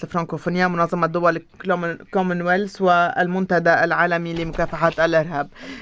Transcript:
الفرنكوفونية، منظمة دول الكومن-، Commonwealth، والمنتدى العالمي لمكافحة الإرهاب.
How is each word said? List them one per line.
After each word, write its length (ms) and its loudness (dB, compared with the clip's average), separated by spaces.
الفرنكوفونية، 640 -2
منظمة 400 0
دول 300 2
الكومن-، 760 -4
Commonwealth، 680 0
والمنتدى 1000 2
العالمي 500 0
لمكافحة 680 -2
الإرهاب. 440 0